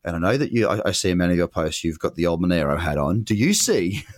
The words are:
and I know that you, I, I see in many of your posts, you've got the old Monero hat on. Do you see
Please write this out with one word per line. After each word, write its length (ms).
and 100
I 60
know 160
that 160
you, 160
I, 200
I 40
see 180
in 80
many 140
of 60
your 100
posts, 340
you've 160
got 160
the 120
old 140
Monero 380
hat 180
on. 260
Do 120
you 180
see 520